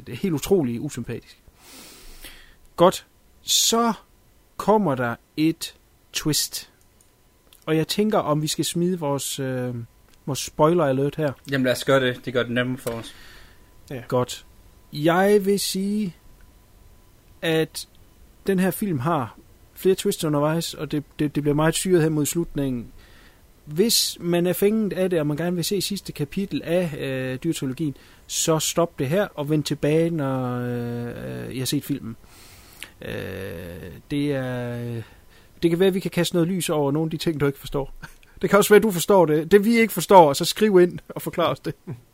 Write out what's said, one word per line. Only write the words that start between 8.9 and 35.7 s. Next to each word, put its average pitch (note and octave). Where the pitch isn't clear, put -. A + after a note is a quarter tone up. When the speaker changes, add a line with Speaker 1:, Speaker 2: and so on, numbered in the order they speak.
Speaker 1:
vores... C#3+
Øh, B2+
vores C#3
spoiler D#3+
alert C#3
her. D#3
Speaker 2:
Jamen C3+
lad B2+
os -
gøre C3+
det. B2
Det B2+
gør B2
det A#2+
nemmere B2
for -
os. A#2
Speaker 3:
Ja. B2+
Speaker 1:
Godt. -
Jeg F#3
vil G3
sige, G3
at D#3+
den G3
her F#3
film F3+
har C3+
flere F#3
twists -
undervejs, D#3
og D3+
det, D3
det, D3+
det C#3+
bliver D3
meget D#3
syret F3+
hen D#3+
mod D3+
slutningen. C#3
Hvis F3+
man F3
er F3+
fænget G#3
af F#3
det, F3
og D3
man D3
gerne F3
vil E3+
se G3
sidste -
kapitel D#3+
af, E3
øh, C3
dyrtrilogien, D3
så -
stop -
det C#3
her, F#3+
og C#3+
vend D3+
tilbage, D#3
når, C3+
øh, A#2+
øh, A2
I B2+
har B2+
set C#3
filmen. A2+
Øh, -
det C#3+
er, A#2+
det E3+
kan E3